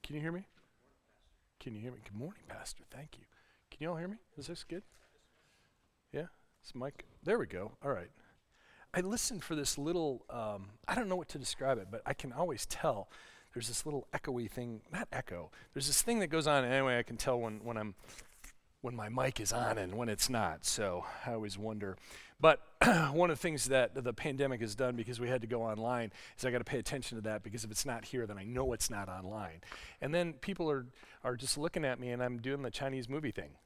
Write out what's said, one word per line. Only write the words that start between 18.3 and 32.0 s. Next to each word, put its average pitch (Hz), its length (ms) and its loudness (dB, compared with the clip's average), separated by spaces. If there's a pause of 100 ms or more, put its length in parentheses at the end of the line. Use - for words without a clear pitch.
when 123 140 -4
my 107 140 -6
mic 131 300 2
is 104 140 2
on 113 240 2
and 95 160 -2
when 117 160 0
it's - 180 2
not, 98 380 2
so 92 400 2 (180)
I 123 100 -2
always 104 220 -4
wonder. 104 420 -4 (420)
But 156 220 10 (200)
<clears throat> 165 320 8
one 175 160 8
of 151 80 2
the - 40 -6
things 156 240 0
that 127 300 6
the 123 180 0
pandemic 135 480 0
has 104 140 -2
done, 123 200 2
because 117 240 -4
we 120 100 0
had 127 120 2
to 117 60 -6
go 113 160 0
online, 113 480 0 (260)
is - 80 -4
I 123 60 4
gotta 120 120 2
pay 135 160 0
attention 120 380 -4
to 104 60 -6
that, 107 200 -2
because 107 200 -8
if 107 80 -8
it's 107 140 -2
not 117 200 -2
here, 120 220 -2
then 104 100 -8
I 95 60 -8
know 123 300 0
it's - 160 -2
not 101 180 -4
online. 92 540 -8 (400)
And 139 120 -2
then 170 200 2
people 175 360 -2
are, 131 160 0 (380)
are 127 120 0
just 131 220 -2
looking 156 280 0
at 127 140 2
me, 123 120 -4